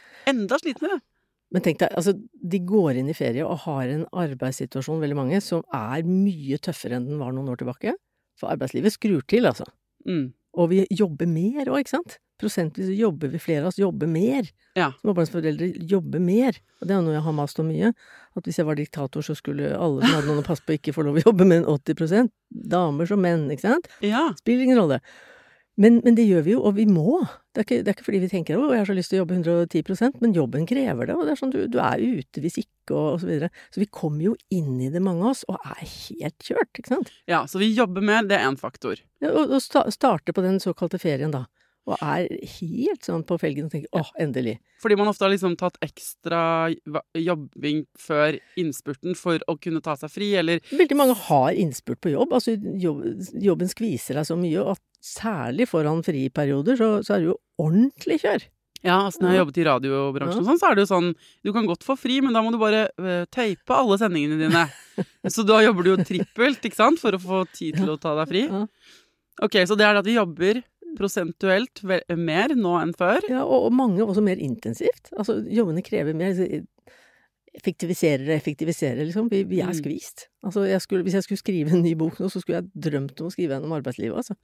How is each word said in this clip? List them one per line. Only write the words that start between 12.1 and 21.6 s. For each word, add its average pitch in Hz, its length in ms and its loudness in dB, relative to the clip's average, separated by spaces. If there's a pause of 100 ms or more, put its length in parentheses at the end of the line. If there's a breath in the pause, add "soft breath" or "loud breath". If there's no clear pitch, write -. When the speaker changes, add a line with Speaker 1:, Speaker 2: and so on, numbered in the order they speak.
Speaker 2:
Prosentvis 190 480 -4 (100)
jobber 160 300 0
vi, 160 100 -6
flere 156 220 0
av 156 80 -2
oss 180 100 -4
jobber 175 300 0
mer. 208 400 0 (260)
Speaker 1:
Ja. 175 160 2 (140)
Speaker 2:
Småbarnsforeldre 165 800 -2
jobber 160 320 0
mer. 202 400 2 (220)
Og 170 80 -8
det 196 80 2
er 185 60 2
noe 160 120 0
jeg 151 80 -2
har 160 100 -2
mast 147 280 -4
om 160 80 0
mye. 170 240 2 (420 loud breath)
At 175 100 -8
hvis 170 120 -6
jeg 160 100 0
var 156 80 0
diktator, 147 480 -6
så 156 140 -6
skulle 143 420 -4
alle 151 220 0
som 247 160 4
hadde 147 100 0
noen 151 160 0
å - 40 -6
passe - 180 -4
på, 160 100 -2
ikke 151 200 -6
få 156 100 -2
lov 143 160 0
å - 60 -2
jobbe 190 200 8
med 170 160 8